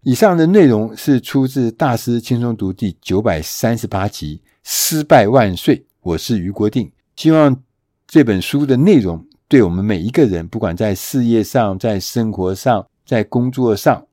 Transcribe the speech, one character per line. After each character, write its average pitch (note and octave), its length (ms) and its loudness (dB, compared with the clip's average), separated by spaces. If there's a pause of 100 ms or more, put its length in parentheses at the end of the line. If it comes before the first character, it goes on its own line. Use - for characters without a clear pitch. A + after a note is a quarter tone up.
以 C3 140 0
上 F#3+ 200 4
的 D#3+ 120 4
内 F#3+ 180 6
容 A2 320 2
是 C3+ 240 0
出 C3+ 260 -2
自 C3 240 -2
《大 B2+ 240 -2
师 A#2+ 240 -4
轻 A#2 220 -4
松 A#2+ 140 -4
读》 G2 180 -6
第 F#2+ 260 -6
九 G2 220 -2
百 F#2 200 -2
三 A#2 340 -4
十 A2+ 120 -8
八 G2 200 -4
集 D#2 320 -10 (240)
《失 - 400 -4
败 C3+ 240 2
万 G#2+ 300 0
岁》。 - 260 -2 (180)
我 E2+ 140 -4
是 A2 220 -4
余 F2+ 140 -6
国 G#2 180 -2
定。 A2 220 -6 (240)
希 - 160 2
望 D3 320 4 (420)
这 D#3 180 4
本 G#2+ 160 2
书 C#3+ 280 -2
的 C3 100 2
内 E3 220 6
容 E2+ 260 -4 (220)
对 C3 160 6
我 F2+ 60 2
们 F2+ 140 -2
每 G#2 140 0
一 F#2 140 -4
个 D3+ 140 4
人， F2 220 -4
不 A2 120 -10
管 E2+ 180 -4
在 G#2+ 160 -2
事 B2 320 -4
业 A2+ 180 2
上、 G2+ 360 -2
在 G#2 200 -2
生 A2 320 -4
活 F#2+ 220 -4
上、 A2 320 -2 (180)
在 A2+ 200 -2
工 B2 280 -4
作 B2 240 0
上 B2 380 -2